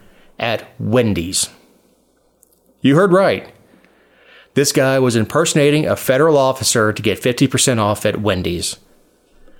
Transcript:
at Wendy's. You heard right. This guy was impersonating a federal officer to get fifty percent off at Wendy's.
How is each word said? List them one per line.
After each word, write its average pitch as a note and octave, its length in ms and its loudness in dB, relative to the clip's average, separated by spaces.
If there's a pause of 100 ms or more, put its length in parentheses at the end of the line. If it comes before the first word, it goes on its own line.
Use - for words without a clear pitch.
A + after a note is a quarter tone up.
(400)
at A#2 260 -6 (140)
Wendy's. G2+ 720 -2 (1300)
You C3+ 160 2
heard F#3 160 2
right. F3 400 0 (1000)
This C#3 180 0
guy C3+ 260 2
was B2+ 200 2
impersonating D3 680 0
a G2+ 120 0
federal D3 400 2
officer B2 560 0
to G#2+ 80 -10
get G2+ 180 -2
fifty B2+ 280 0
percent B2+ 340 0
off G#2 240 -2
at G#2 160 -2
Wendy's. F2+ 560 -4 (800)